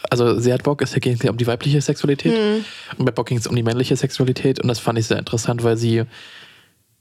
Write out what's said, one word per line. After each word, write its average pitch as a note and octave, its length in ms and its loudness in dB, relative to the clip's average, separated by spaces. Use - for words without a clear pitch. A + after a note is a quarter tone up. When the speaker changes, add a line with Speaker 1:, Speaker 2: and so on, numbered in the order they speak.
Speaker 1:
also A#2+ 300 4
sie A#2+ 120 4
hat B2+ 120 0
Bock, C#3+ 180 0
es C3 120 -2
ging B2 240 0
um A2 80 -2
die A#2+ 100 -2
weibliche C#3 340 2
Sexualität. C#3+ 560 0
Speaker 2:
Hm. G#3+ 280 0
Speaker 1:
Und B2+ 80 0
bei B2+ 60 2
Bock B2 160 -4
ging's A#2+ 200 -2
um B2 80 -2
die A#2+ 80 0
männliche B2 320 0
Sexualität. C3 640 0
Und - 80 -2
das A#2+ 120 -2
fand A#2 200 -2
ich A2 80 0
sehr A2 120 0
interessant, A#2+ 440 -2
weil A#2 140 2
sie, A2+ 260 0